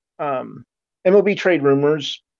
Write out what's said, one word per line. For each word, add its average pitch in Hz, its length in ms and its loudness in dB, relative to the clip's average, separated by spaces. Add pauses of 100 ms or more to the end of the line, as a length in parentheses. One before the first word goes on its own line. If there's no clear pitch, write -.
(260)
um, 123 400 -8 (400)
M 185 80 4
L 202 80 6
B 196 140 0
Trade 165 280 0
Rumors 143 580 0 (180)